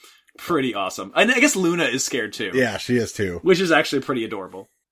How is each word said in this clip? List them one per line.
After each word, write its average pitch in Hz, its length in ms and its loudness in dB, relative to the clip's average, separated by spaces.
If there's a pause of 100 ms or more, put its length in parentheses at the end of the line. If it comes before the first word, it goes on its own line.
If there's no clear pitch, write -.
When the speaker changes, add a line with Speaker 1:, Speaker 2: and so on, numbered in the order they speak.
(380)
Speaker 1:
Pretty 131 360 -2
awesome. 98 420 -6
And 208 160 4
I 254 80 2
guess 285 160 4
Luna 175 280 2
is 127 200 0
scared 107 280 -4
too. 104 220 -6
Speaker 2:
Yeah, 120 220 0
she 123 200 0
is 113 160 0
too. 92 300 -4
Speaker 1:
Which 175 180 6
is 175 120 2
actually 147 300 2
pretty 127 220 -2
adorable. 98 460 -10 (220)